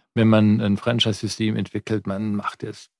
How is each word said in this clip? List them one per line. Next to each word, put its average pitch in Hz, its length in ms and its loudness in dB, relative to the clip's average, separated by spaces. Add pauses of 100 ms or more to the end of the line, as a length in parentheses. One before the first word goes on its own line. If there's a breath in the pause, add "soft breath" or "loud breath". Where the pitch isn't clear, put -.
(140)
wenn 110 140 4
man 107 320 4
ein 101 160 2
Franchise-System 110 800 -2
entwickelt, 104 520 -4
man 101 280 -4
macht - 300 -6
jetzt - 360 -14